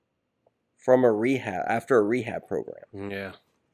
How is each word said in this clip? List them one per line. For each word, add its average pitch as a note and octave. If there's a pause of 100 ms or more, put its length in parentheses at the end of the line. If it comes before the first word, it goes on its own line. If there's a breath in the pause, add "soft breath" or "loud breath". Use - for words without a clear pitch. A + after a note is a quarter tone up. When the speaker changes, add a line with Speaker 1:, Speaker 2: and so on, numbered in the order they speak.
(760)
Speaker 1:
from B2+
a A#2
rehab, A2
after A2+
a G#2
rehab G#2+
program. G2
Speaker 2:
Yeah, G2 (420)